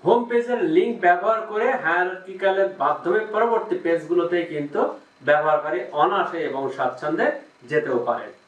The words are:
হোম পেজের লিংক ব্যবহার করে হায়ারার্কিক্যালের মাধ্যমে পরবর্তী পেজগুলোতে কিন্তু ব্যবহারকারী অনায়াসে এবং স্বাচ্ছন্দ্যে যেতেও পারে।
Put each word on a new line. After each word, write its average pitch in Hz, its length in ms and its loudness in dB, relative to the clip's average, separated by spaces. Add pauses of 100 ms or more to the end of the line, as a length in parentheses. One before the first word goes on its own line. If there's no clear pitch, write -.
হোম 226 140 6 (100)
পেজের 240 300 0 (160)
লিংক 226 180 4 (120)
ব্যবহার 202 340 4 (120)
করে 220 160 0 (160)
হায়ারার্কিক্যালের 185 840 0 (120)
মাধ্যমে 185 380 0 (140)
পরবর্তী 220 420 2 (100)
পেজগুলোতে 165 520 0 (140)
কিন্তু 147 300 -4 (460)
ব্যবহারকারী 151 520 2 (220)
অনায়াসে 175 380 0 (100)
এবং 135 120 -4 (140)
স্বাচ্ছন্দ্যে 156 520 -2 (420)
যেতেও 139 380 0
পারে। 120 200 -4 (200)